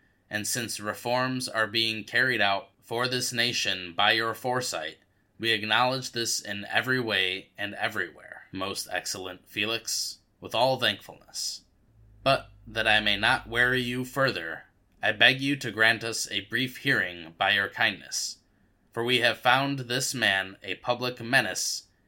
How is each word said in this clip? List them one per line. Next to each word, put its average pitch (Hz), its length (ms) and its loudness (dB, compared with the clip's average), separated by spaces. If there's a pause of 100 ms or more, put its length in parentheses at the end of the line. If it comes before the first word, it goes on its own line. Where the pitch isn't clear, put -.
(300)
and 104 180 -4
since 117 320 -4
reforms 123 720 -2
are 110 180 0
being 110 380 0
carried 123 360 2
out 98 280 2 (120)
for 120 280 -2
this 123 240 -2
nation 101 600 -2
by 104 200 4
your 113 200 2
foresight, 90 680 -4 (380)
we 113 140 0
acknowledge 120 600 2
this 117 260 -2
in 101 260 -8
every 113 340 0
way 95 580 0
and 104 180 -8
everywhere, 101 760 -6
most 95 400 -6
excellent 92 560 -8
Felix, - 720 -4 (220)
with 98 140 -8
all 127 240 2
thankfulness. - 840 -4 (640)
But - 260 2 (160)
that 110 220 -2
I 107 120 6
may 104 180 0
not 110 320 2
weary 123 320 4
you 123 240 -2
further, 95 600 -2 (380)
I 104 80 2
beg 120 300 6
you 139 160 0
to 123 140 -6
grant 110 320 4
us 113 280 -4
a 101 100 -2
brief 123 360 -4
hearing 90 600 -2
by 98 140 4
your 101 180 2
kindness. - 680 -2 (540)
For 117 120 -4
we 123 160 2
have 113 180 2
found 135 420 2
this 123 340 -2
man 98 500 2
a 95 120 -6
public 123 460 -4
menace, 107 600 0 (240)